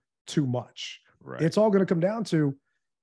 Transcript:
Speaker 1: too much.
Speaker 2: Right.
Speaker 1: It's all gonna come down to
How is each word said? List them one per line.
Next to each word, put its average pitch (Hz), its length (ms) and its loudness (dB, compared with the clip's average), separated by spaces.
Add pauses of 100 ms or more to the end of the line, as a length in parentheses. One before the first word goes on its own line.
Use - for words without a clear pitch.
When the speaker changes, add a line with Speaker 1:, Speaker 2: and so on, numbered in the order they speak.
(260)
Speaker 1:
too 147 200 0
much. - 540 -8 (200)
Speaker 2:
Right. - 220 -8
Speaker 1:
It's 165 160 0
all 214 120 4
gonna 190 160 4
come 175 140 0
down 208 240 -2
to 147 340 0 (440)